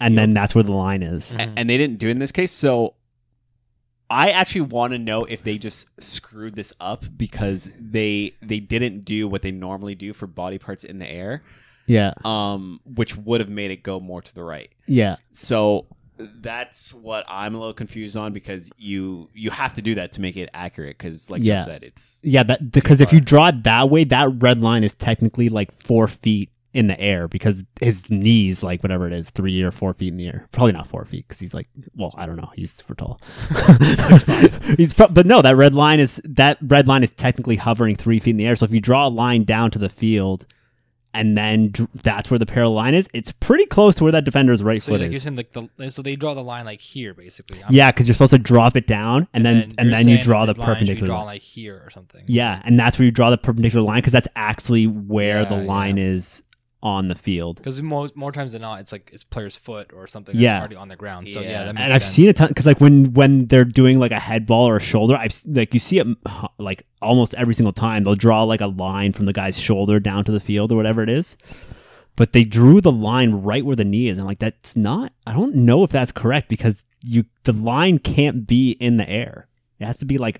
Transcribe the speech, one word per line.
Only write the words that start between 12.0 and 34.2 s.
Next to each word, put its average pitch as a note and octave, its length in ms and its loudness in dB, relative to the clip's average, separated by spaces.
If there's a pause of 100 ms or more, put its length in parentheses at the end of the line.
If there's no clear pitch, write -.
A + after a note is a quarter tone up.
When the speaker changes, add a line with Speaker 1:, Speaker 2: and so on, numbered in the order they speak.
Speaker 2:
Um, G2+ 600 -8
which A#2 320 -8
would A2+ 240 -6
have G2+ 80 -8
made G2+ 220 -10
it F#2+ 120 -14
go F#2+ 180 -12
more F2+ 200 -16
to - 140 -20
the F2 100 -18
right. D2+ 240 -16 (180)
Speaker 1:
Yeah. A2 300 0 (160)
Speaker 2:
So G#2+ 540 -4 (320)
that's A2+ 720 -18
what A2 340 -12
I'm G#2 280 -10
a A2+ 40 -10
little A2+ 140 -12
confused G#2+ 440 -14
on, G#2+ 180 -10
because F#2+ 420 -16
you, F#2+ 580 -10
you G#2+ 160 -10
have C3 240 -8
to A2+ 80 -12
do A2 120 -4
that F2+ 180 -10
to - 80 -14
make F#2 160 -8
it F2+ 160 -12
accurate, E2 460 -16
'cause D#2+ 320 -16
like F#2 120 -8
Speaker 1:
Yeah. G#2 180 0
Speaker 2:
you F2 40 -10
said, D#2+ 180 -16
it's - 400 -20
Speaker 1:
Yeah, C3+ 200 2
that, A#2 180 0
Speaker 2:
too D3 60 -10
Speaker 1:
because C#3 340 4
if C3+ 100 6
Speaker 2:
far. - 60 4
Speaker 1:
you D#3 60 10
draw D3 260 6
it B2 160 -2
that B2 240 2
way, D#3 160 4
that C3 240 2 (140)
red B2 180 4
line A2+ 240 0
is G2+ 80 -2
technically, A#2 560 -2
like, G#2+ 240 -6
four A2+ 340 0
feet G#2 440 -4 (240)
in A#2+ 120 2
the F#2+ 120 -2
air, F2+ 300 -4
because F#2+ 360 -4 (180)
his G#2 260 -2
knee's, G2+ 540 2
like, F2+ 200 -6
whatever F2+ 240 -4
it E2+ 60 -6
is, E2+ 180 -10
three F#2 320 -4
or F2+ 80 -2
four F#2 220 -6
feet F2+ 160 -8
in F2 80 -10
the F2 120 -10
air. - 240 -14
Probably B2 200 4
not E2+ 140 -6
four - 180 -14
feet, - 240 -16
'cause - 120 -20
he's, F2+ 120 -14
like, - 160 -14 (260)
well, - 220 -10
I - 80 -14
don't - 120 -12
know. D#3 180 -14
He's - 180 -12
super - 220 -18
tall. - 260 -12 (300)
<laughs> - 0 - (560)
Speaker 3:
Six E3 180 10